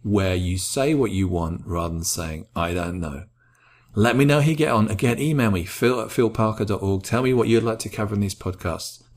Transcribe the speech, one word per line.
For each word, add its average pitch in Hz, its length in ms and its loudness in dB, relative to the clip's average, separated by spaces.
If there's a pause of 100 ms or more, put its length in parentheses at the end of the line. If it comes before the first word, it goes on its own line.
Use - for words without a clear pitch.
where 95 320 2
you 90 240 0
say 139 360 0
what 127 160 2
you 95 180 0
want 85 380 -2
rather 85 280 -4
than 82 100 -6
saying, 80 420 -6 (100)
"I 85 180 -2
don't 87 240 -4
know." 73 280 -8 (680)
Let 117 220 4
me 135 80 6
know 147 160 4
how 147 80 4
you 160 80 2
get 151 160 2
on. 110 160 4
Again, 117 300 0
email 139 320 2
me, 90 160 0
phil 120 340 0
at 113 80 -6
philparker 110 560 0
dot 98 180 -2
org. 98 200 0
Tell 120 200 -2
me 131 120 2
what 113 140 4
you'd 113 140 6
like 110 180 -2
to 107 100 -8
cover 107 240 -4
in 101 60 0
these 98 140 -2
podcasts. - 680 -8 (140)